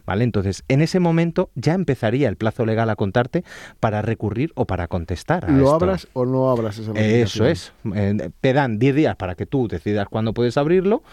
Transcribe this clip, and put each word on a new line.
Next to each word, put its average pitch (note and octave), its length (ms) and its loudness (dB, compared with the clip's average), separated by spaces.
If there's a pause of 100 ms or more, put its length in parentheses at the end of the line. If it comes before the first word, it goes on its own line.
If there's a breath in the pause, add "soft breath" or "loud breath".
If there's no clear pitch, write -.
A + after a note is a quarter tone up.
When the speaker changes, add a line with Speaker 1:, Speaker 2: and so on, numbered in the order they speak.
Speaker 1:
¿vale? G#2 180 0
Entonces, G2 440 -2
en C3+ 120 4
ese E3 200 2
momento E3+ 540 0
ya D3 200 0
empezaría C3+ 540 0
el F#2+ 80 -4
plazo A2 300 -2
legal A2+ 240 0
a G#2+ 60 0
contarte B2 460 0 (380 loud breath)
para G#2 220 0
recurrir A2+ 520 -2
o A#2 120 -2
para F2 200 -4
contestar F#2+ 580 -4
a - 60 -4
Speaker 2:
¿Lo C3+ 140 6
Speaker 1:
esto. C#3 100 6
Speaker 2:
abras F3+ 380 0
o B2+ 140 -2
no C3 240 2
abras A2+ 280 -2
esa G#2+ 100 -10
notificación? A2 340 2
Speaker 1:
Eso A2 240 0
es. - 260 -2 (220)
Eh, G2+ 360 0 (100)
te C3 120 4
dan B2 260 0
diez C3+ 160 4
días C3+ 220 2
para F2+ 180 -6
que - 120 -6
tú B2+ 220 -2
decidas G2+ 400 -2
cuándo A2 260 -2
puedes A#2+ 240 0
abrirlo, F#3 440 2 (100)